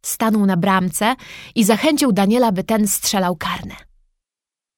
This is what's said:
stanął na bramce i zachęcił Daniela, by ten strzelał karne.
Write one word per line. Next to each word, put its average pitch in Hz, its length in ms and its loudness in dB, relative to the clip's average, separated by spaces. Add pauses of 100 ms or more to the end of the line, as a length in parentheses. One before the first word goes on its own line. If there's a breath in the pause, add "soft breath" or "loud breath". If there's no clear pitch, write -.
stanął 214 400 0
na 190 120 2
bramce 190 580 0 (400 loud breath)
i 233 80 2
zachęcił 262 480 2
Daniela, 214 400 2
by 185 120 -2
ten 214 240 0
strzelał 185 480 -2
karne. 180 400 -8 (1040)